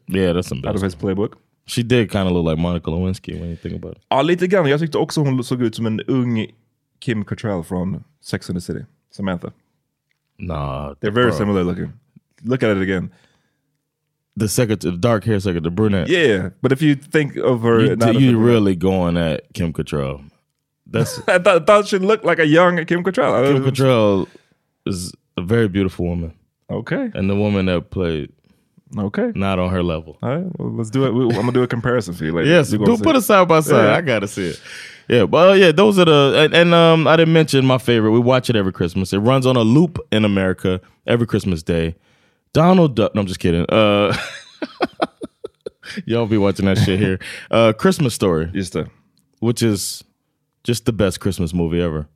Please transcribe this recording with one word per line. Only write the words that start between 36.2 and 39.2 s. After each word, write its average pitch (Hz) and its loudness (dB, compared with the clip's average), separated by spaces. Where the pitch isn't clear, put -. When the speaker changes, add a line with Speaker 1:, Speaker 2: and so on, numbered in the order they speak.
Speaker 1:
and, 156 4
and, 170 4
um, 165 6
I 156 4
didn't 165 4
mention 139 4
my 131 4
favorite. 110 2
We 120 4
watch 127 2
it 117 0
every 95 0
Christmas. 92 -4
It 95 0
runs 127 2